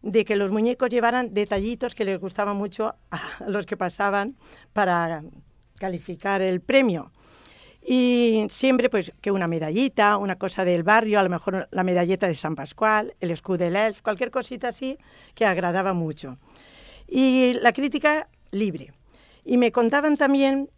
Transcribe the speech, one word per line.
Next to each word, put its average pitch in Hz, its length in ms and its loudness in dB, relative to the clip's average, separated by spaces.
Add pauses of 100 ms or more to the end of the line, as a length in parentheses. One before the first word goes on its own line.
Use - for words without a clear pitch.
de 214 220 2
que 214 100 -2
los 202 160 0
muñecos 233 380 0
llevaran 240 440 0
detallitos 208 600 -4
que 220 100 -4
les 190 140 -4
gustaban 202 360 -4
mucho 196 380 -6 (180)
a 175 80 -6 (280)
los 202 180 -4
que 202 120 -6
pasaban 202 580 -2 (380)
para 170 500 0 (560)
calificar 190 640 -4
el 185 200 0
premio. 247 500 0 (760)
Y 240 600 4
siempre, 254 400 2
pues, 185 320 -4
que 202 100 -2
una 190 160 0
medallita, 202 720 0
una 196 200 -4
cosa 185 280 -4
del 175 180 2
barrio, 214 360 4
a 196 40 4
lo 185 60 2
mejor 185 420 -4
la 185 120 -2
medalleta 180 440 0
de 165 80 0
San 156 200 -6
Pascual, 214 680 -2
el 175 100 -4
escut 175 280 -4
de 175 120 0
l'Elx, 208 300 -2
cualquier 220 280 -4
cosita 247 400 -6
así 262 280 -8 (360)
que - 120 0
agradaba 185 480 0
mucho. 151 440 -6 (680)
Y 262 540 4
la 233 100 4
crítica 294 560 0 (240)
libre. 196 400 -4 (540)
Y 247 120 0
me 240 140 4
contaban 285 460 2
también 277 600 2